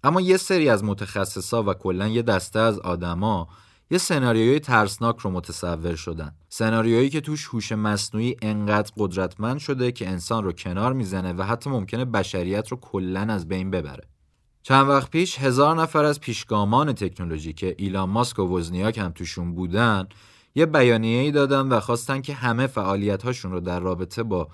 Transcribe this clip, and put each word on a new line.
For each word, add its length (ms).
اما 160
یه 160
سری 320
از 160
متخصصا 760
و 120
کلاً 340
یه 140
دسته 360
از 200
آدما 720
یه 80
سناریوی 640
ترسناک 580
رو 120
متصور 640
شدن. 400
سناریویی 640
که 100
توش 260
هوش 260
مصنوعی 680
انقدر 540
قدرتمند 600
شده 340
که 160
انسان 360
رو 80
کنار 400
می‌زنه 400
و 100
حتی 280
ممکنه 340
بشریت 640
رو 80
کلاً 440
از 280
بین 220
ببره. 340
چند 260
وقت 220
پیش 280
هزار 380
نفر 280
از 160
پیشگامان 720
تکنولوژی 600
که 260
ایلان 320
ماسک 280
و 200
وزنیاک 400
هم 120
توشون 440
بودن، 540
یه 120
بیانیه‌ای 640
دادن 380
و 120
خواستن 400
که 140
همه 320
فعالیت‌هاشون 840
رو 80
در 200
رابطه 420
با 320